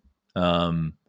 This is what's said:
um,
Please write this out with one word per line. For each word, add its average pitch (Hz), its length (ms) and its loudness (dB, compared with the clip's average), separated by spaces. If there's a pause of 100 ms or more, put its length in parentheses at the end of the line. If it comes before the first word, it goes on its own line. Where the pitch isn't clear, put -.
(360)
um, 85 580 0 (160)